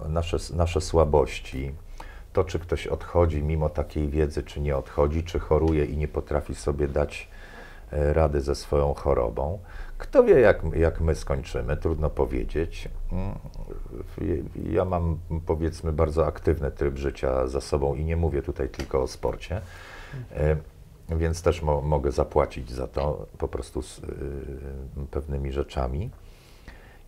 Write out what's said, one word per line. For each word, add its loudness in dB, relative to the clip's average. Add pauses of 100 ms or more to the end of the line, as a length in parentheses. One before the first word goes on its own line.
e, -2
nasze 0
s-, -6
nasze 2
słabości, 2 (600)
to, 4
czy -4
ktoś -2
odchodzi 2
mimo 2
takiej -2
wiedzy, 0
czy -10
nie 0
odchodzi, 2
czy -4
choruje 4
i -2
nie 0
potrafi -4
sobie 0
dać, -2 (640)
e, 2
rady 4
ze 0
swoją 2
chorobą. 0 (400)
Kto 6
wie, 10
jak, 8 (160)
jak 4
my 4
skończymy, -2
trudno 0
powiedzieć. -2 (240)
Mm, -2 (840)
w-, -2
ja 4
mam, 2 (280)
powiedzmy, 0
bardzo 4
aktywny 0
tryb -2
życia 0
za -2
sobą 0
i -2
nie 0
mówię 2
tutaj -4
tylko -2
o 2
sporcie, -4 (720)
e, 4 (600)
więc 0
też 2
mo-, 2
mogę 2
zapłacić 0
za -6
to -2 (120)
po -2
prostu -6
z, -14
y, -14 (1080)
pewnymi -4
rzeczami. -2 (960)